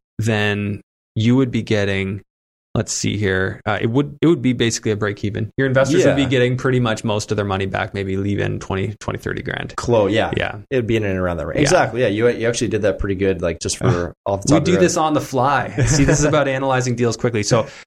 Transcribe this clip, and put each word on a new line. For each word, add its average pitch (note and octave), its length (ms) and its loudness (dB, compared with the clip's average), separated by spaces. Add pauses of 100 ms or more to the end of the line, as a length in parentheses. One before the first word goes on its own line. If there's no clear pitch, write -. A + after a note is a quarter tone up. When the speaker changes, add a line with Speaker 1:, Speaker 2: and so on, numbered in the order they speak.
(200)
Speaker 1:
then G#2 600 -2 (340)
you A#2 200 4
would C3 160 2
be A2+ 120 -2
getting, G2 580 -2 (540)
let's - 180 -2
see G#2+ 240 -2
here, F#2+ 480 0
uh, G#2 160 -2
it B2 60 0
would, C#3+ 340 0
it D3+ 60 4
would D#3 140 2
be B2+ 120 2
basically A#2 380 -2
a G#2 40 0
break G#2 300 -4
even. G#2+ 320 -4
Your C3+ 100 0
investors C3+ 380 2
would - 100 4
be C#3 60 0
Speaker 2:
Yeah. C3 80 0
Speaker 1:
getting B2 260 2
pretty B2+ 240 0
much A2 240 -2
most G#2 280 -2
of G#2+ 40 0
their G#2 100 0
money G2 200 -2
back, G2 280 -4
maybe G2 220 -4
leave G2 240 0
in G2+ 200 -2
twenty, G2+ 420 -4
twenty, G#2 180 -6
thirty - 220 -6
grand. - 340 -8
Speaker 2:
Close, G#2+ 380 2
yeah. G2 240 0
Speaker 1:
Yeah. G2 220 -4 (100)
Speaker 2:
It'd B2 180 0
be A2+ 80 2
in A2 80 0
and F#2+ 160 -2
around F2 180 -2
that D#2 100 -6
range. - 100 -4
Speaker 1:
Yeah. - 60 4
Speaker 2:
Exactly, C3 380 2
yeah. B2 60 2
You, G#2+ 220 2
you A2+ 180 -2
actually A#2+ 220 -2
did G#2 140 -2
that G#2 160 0
pretty G2 160 -2
good, F#2+ 260 0
like, E2+ 180 -2
just - 180 -4
for - 100 0 (400)
Speaker 1:
Uh, G2+ 40 0
Speaker 2:
off G2 120 -4
the - 60 0
top - 20 4
Speaker 1:
we D3 80 6
Speaker 2:
of C#3+ 40 0
Speaker 1:
do F3+ 100 2
Speaker 2:
your F#3 60 2
Speaker 1:
this F3 160 4
Speaker 2:
head. E3+ 60 0
Speaker 1:
on D#3 120 0
the C#3+ 60 2
fly. B2+ 500 0
Speaker 2:
<laughs> - 180 0
Speaker 1:
See, C#3+ 180 4
this D3+ 140 4
is D3 60 2
about D3 220 2
analyzing C3 480 0
deals A#2 220 0
quickly. A2 260 -2
So, A2+ 240 2 (200)